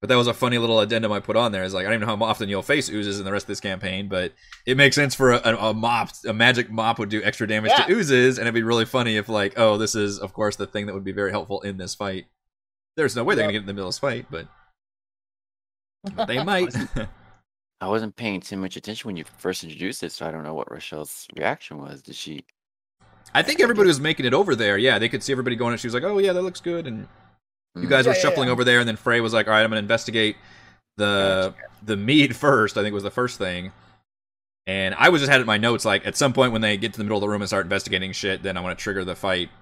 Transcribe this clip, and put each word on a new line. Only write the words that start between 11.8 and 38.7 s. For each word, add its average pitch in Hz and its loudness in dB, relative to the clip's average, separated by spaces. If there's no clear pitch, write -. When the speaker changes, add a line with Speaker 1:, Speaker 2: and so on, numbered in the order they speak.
Speaker 1:
fight. 95 -8
There's 139 0
no 120 -2
way 196 2
they're 113 2
Speaker 2:
Yep. 104 0
Speaker 1:
gonna 101 -2
get 110 -2
in 95 -12
the 98 -8
middle 98 -6
of 90 -6
this - -14
fight, 123 -4
but, 139 -10
but 202 -4
they 120 -2
Speaker 2:
<laughs> - -
Speaker 1:
might. 185 -2
<laughs> - -20
Speaker 3:
I 95 -6
wasn't 107 -4
paying 104 -6
too 98 -12
much 95 -8
attention 107 -12
when 95 -8
you 78 -10
first 92 -6
introduced 82 -10
it, 82 -10
so - -12
I 80 -8
don't 78 -12
know 78 -10
what 73 -8
Rochelle's - -14
reaction 123 -6
was. 139 -18
Did - -18
she 151 -14
Speaker 1:
I 143 4
think 294 0
Speaker 3:
I - 6
Speaker 1:
everybody 208 4
Speaker 3:
guess 156 6
Speaker 1:
was 127 -4
making 156 -2
it 120 2
over 175 4
there. 107 2
Yeah, 117 4
they 113 0
could 123 -4
see 143 -4
everybody 123 -2
going, 120 -2
and 113 -6
she - -8
was 113 -6
like, 123 -2
"Oh, 202 0
yeah, 196 2
that 180 0
looks 185 -6
good," 170 -6
and 110 -10
you - -8
Speaker 3:
Mm. - 0
Speaker 1:
guys 131 6
Speaker 2:
Yeah, - 4
Speaker 1:
were - 4
Speaker 2:
yeah, - 0
Speaker 1:
shuffling 139 2
Speaker 2:
yeah. 123 2
Speaker 1:
over 123 2
there, 123 8
and 120 2
then 110 -4
Frey 120 0
was 113 -2
like, 110 4
"All 110 4
right, 107 6
I'm 110 4
gonna 110 -2
investigate 107 0
the, 98 2
Speaker 3:
Gotcha. - -20
Speaker 1:
the 107 -2
mead 139 4
first," 120 2
I 104 0
think 104 -2
was 101 -4
the 98 -4
first 123 -4
thing. 90 -6
And 95 -2
I 123 6
was 165 4
just 139 0
had 135 6
it - 0
in 117 -2
my 107 2
notes, 117 0
like, 98 0
at 101 -6
some 139 2
point 127 4
when 110 -2
they 104 0
get 104 -4
to - -14
the 110 -4
middle 104 0
of - 0
the 104 -2
room 104 -2
and 98 -6
start 98 0
investigating 95 -2
shit, 95 -4
then 95 -4
I 90 -6
wanna 90 -6